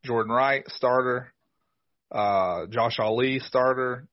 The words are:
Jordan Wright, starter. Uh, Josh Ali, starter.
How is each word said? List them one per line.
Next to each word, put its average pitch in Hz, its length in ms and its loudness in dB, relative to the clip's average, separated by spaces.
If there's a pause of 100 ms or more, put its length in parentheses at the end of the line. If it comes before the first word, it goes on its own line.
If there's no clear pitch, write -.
Jordan 113 280 -2
Wright, 135 360 2
starter. 127 640 0 (760)
Uh, 95 560 0
Josh 113 340 0
Ali, 123 400 0
starter. 127 720 0